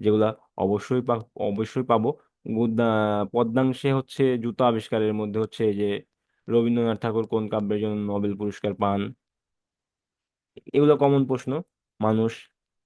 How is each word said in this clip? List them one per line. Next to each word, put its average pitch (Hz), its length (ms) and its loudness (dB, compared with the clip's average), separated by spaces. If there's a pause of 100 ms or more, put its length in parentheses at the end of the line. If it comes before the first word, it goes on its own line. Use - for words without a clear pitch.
যেগুলা 107 280 4 (280)
অবশ্যই 104 460 0
পা-, 120 260 -2 (220)
অবশ্যই 110 400 -4
পাবো। 113 200 2 (460)
গুদ্দা-, 110 760 2
পদ্যাংশে 127 600 0
হচ্ছে 135 320 -2 (140)
জুতো 117 260 -4
আবিষ্কারের 110 500 0
মধ্যে 107 260 -4
হচ্ছে 110 280 -6
এই 104 60 0
যে 101 160 -2 (580)
রবীন্দ্রনাথ 117 540 2
ঠাকুর 113 240 -2
কোন 110 220 -2
কাব্যের 104 320 -2
জন্য 107 160 -2 (160)
নোবেল 101 240 -2
পুরস্কার 104 380 -6
পান, 101 260 0 (1700)
এগুলো 147 240 6
কমন 139 300 4
প্রশ্ন। 127 240 -4 (500)
মানুষ, 110 320 2 (540)